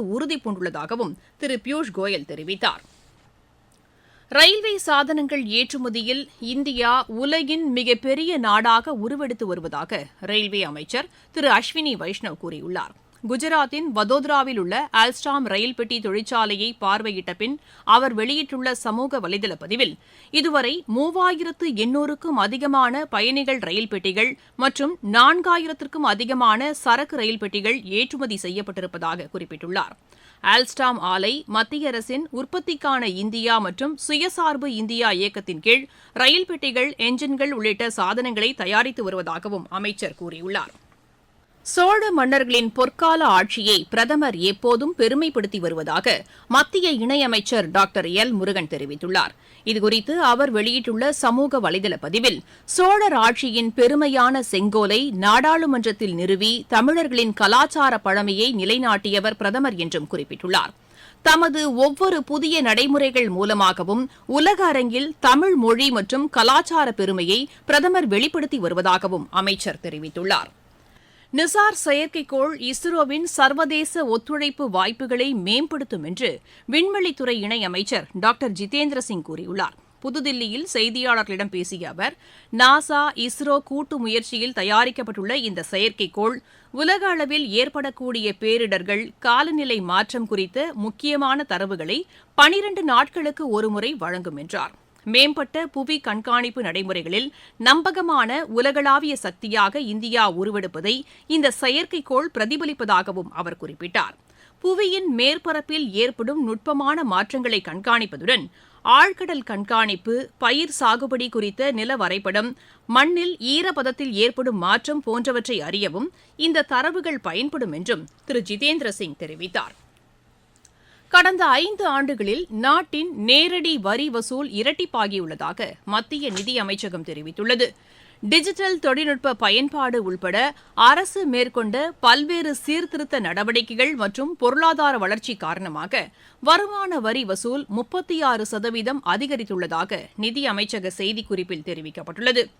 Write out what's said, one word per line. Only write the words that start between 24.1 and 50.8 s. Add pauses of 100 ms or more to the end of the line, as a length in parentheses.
மற்றும் (220)
நான்காயிரத்திற்கும்
அதிகமான (140)
சரக்கு
ரயில்
பெட்டிகள் (180)
ஏற்றுமதி
செய்யப்பட்டிருப்பதாக
குறிப்பிட்டுள்ளார். (580)
ஆல்ஸ்டாம் (140)
ஆலை (200)
மத்திய
அரசின் (140)
உற்பத்திக்கான (180)
இந்தியா (100)
மற்றும் (120)
சுயசார்பு (120)
இந்தியா (120)
இயக்கத்தின்
கீழ் (300)
ரயில்
பெட்டிகள், (180)
என்ஜின்கள்
உள்ளிட்ட (140)
சாதனங்களை
தயாரித்து
வருவதாகவும் (120)
அமைச்சர்
கூறியுள்ளார். (920)
சோழ (140)
மன்னர்களின்
பொற்கால (180)
ஆட்சியை (180)
பிரதமர் (140)
எப்போதும்
பெருமைப்படுத்தி
வருவதாக (480)
மத்திய (180)
இணையமைச்சர்
டாக்டர் (140)
எல்
முருகன்
தெரிவித்துள்ளார். (340)
இதுகுறித்து (160)
அவர்
வெளியிட்டுள்ள (120)